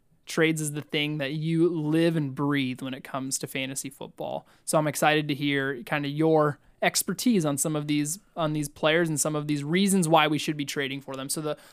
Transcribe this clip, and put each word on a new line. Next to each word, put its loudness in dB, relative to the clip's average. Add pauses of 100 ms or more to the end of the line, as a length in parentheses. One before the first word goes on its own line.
(260)
Trades 2
is -4
the -8
thing -2
that -4
you 2
live 2
and -2
breathe 0
when -8
it -12
comes -6
to -6
fantasy -6
football. -10 (180)
So 0
I'm 2
excited 2
to -2
hear -2
kinda -2
your 2 (240)
expertise 2
on 0
some -2
of -4
these, 0 (180)
on 0
these -2
players 2
and -2
some 0
of -2
these -2
reasons 4
why 6
we 2
should -4
be -4
trading -4
for -10
them. -8
So -4
the, -4 (160)